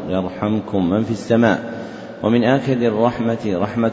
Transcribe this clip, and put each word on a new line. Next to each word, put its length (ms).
يرحمكم 800
من 140
في 80
السماء". 480
ومن 200
آكد 400
الرحمة 800
رحمة 320